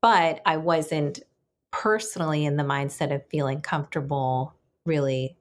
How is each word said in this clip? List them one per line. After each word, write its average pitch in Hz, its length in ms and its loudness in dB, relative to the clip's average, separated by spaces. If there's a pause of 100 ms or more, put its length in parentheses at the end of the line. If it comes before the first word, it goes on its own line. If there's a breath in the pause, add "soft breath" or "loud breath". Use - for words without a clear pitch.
But 170 420 4
I 160 120 4
wasn't 156 640 0 (500)
personally 175 720 0
in 143 120 2
the 147 80 2
mindset 143 500 -2
of 139 140 -6
feeling 143 320 -2
comfortable, 139 920 -2 (320)
really. 135 560 0